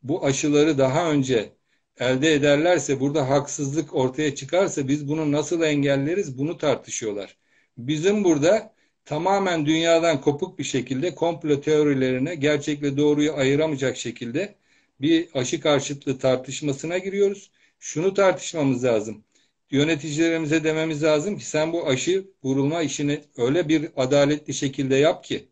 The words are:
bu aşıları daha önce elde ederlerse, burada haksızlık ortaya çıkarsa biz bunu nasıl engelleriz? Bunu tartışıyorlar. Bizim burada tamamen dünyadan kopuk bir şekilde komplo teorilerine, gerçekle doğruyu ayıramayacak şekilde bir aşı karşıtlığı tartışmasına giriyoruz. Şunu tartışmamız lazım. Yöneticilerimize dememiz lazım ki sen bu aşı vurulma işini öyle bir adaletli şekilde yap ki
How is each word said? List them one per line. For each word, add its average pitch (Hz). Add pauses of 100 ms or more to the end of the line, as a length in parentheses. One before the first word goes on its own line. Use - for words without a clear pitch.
bu 143
aşıları 147
daha 139
önce 127 (480)
elde 131
ederlerse, 147
burada 143
haksızlık 143
ortaya 139
çıkarsa 156
biz 143
bunu 151
nasıl 156
engelleriz? 143
Bunu 160
tartışıyorlar. 104 (420)
Bizim 156
burada 170 (300)
tamamen 175
dünyadan 165
kopuk -
bir 143
şekilde 135
komplo 160
teorilerine, 143
gerçekle 143
doğruyu 147
ayıramayacak 139
şekilde 123 (460)
bir 165
aşı 139
karşıtlığı 139
tartışmasına 139
giriyoruz. 196 (280)
Şunu 190
tartışmamız 151
lazım. 110 (460)
Yöneticilerimize 156
dememiz 156
lazım 156
ki -
sen 160
bu 170
aşı 170 (200)
vurulma 139
işini 147 (160)
öyle 147
bir 160
adaletli 143
şekilde 135
yap 151
ki -